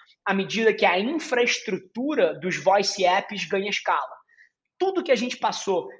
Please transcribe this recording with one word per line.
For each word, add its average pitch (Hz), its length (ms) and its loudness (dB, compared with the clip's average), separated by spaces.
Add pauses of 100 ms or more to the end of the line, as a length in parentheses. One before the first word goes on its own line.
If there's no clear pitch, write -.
(240)
à 196 80 0
medida 196 400 2
que 208 140 2
a 180 120 4
infraestrutura 240 1400 0
dos 170 180 -4
voice 190 480 2
apps 190 400 0
ganha 196 240 -2
escala. 165 480 -2 (640)
Tudo 381 240 0
que 285 100 2
a 247 40 4
gente 233 200 -4
passou 190 520 -2 (120)